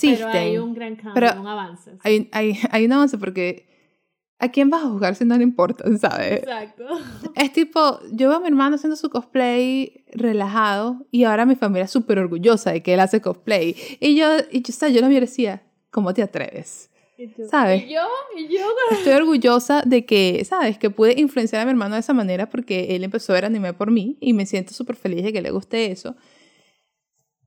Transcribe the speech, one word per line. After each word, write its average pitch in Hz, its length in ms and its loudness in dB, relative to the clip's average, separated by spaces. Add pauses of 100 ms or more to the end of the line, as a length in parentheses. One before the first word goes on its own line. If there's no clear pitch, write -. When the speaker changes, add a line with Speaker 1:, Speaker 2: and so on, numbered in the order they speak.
Speaker 1:
pero 226 280 2
hay 175 180 0
Speaker 2:
existen, 226 160 -2
Speaker 1:
un 233 120 -8
gran 226 200 -10
cambio, 214 200 -14
Speaker 2:
pero 226 260 2
Speaker 1:
un 196 80 -12
avance. 190 560 -12
Speaker 2:
hay, 214 260 2
hay, 214 260 -2 (140)
hay 220 140 2
un 240 80 4
avance 277 260 2
porque 185 480 -6 (720)
¿a 247 140 -2
quién 277 180 4
vas 330 140 0
a 269 60 -2
juzgar 196 260 0
si 247 80 0
no 240 120 4
le 240 60 4
importa, 240 420 2 (140)
sabes? - 400 -2
Speaker 1:
Exacto. 226 460 -12 (260)
<laughs> 233 240 -16
Speaker 2:
Es 269 180 -2
tipo, 311 460 0 (140)
yo 254 160 2
veo 302 100 4
a - 20 -6
mi 359 60 -6
hermano 285 300 2
haciendo 311 180 -2
su 302 160 -6
cosplay 254 1040 -2
relajado 220 960 -2
y 240 140 4
ahora 220 200 4
mi 254 120 4
familia 196 300 0
es - 40 -10
súper 226 300 0
orgullosa 180 500 2
de 165 100 -2
que 180 140 0
él 185 60 4
hace 190 200 2
cosplay. 180 540 -2 (240)
Y 294 160 4
yo, 311 140 4 (240)
y 247 100 -2
yo, - 60 -14
o 240 40 -10
sea, 302 160 -2
yo 240 120 4
lo 262 80 4
miro 277 100 6
y 247 80 2
decía, 214 380 -4 (260)
"¿Cómo 190 240 -2
te 233 80 0
atreves?". - 680 -10 (300)
Speaker 1:
¿Y 247 140 -14
tú? 233 160 -14
Speaker 2:
¿Sabes? 196 340 2
Speaker 1:
¿Y 294 100 -10
yo? 330 80 0 (340)
¿Y 320 100 -10
yo? 370 180 -2 (140)
<laughs> 480 140 0
Speaker 2:
Estoy 381 220 2
orgullosa 277 680 2
de 247 220 2
que, 190 380 2
¿sabes? 254 340 -2
Que 214 100 0
pude 226 320 4
influenciar 226 420 0
a - 20 -2
mi 262 80 0
hermano 214 240 -2
de 226 40 -2
esa 254 120 -2
manera 196 360 0
porque 185 460 -4
él 180 80 -2
empezó 196 300 -4
a - 20 6
ver 185 100 2
anime 202 280 -4
por 208 180 -4
mí 233 300 0
y 247 140 2
me 196 120 0
siento 190 260 -6
súper - 220 -10
feliz 180 300 -6
de 214 80 -4
que 190 100 -4
le - 80 -6
guste 208 400 -4
eso. - 240 -12 (1300)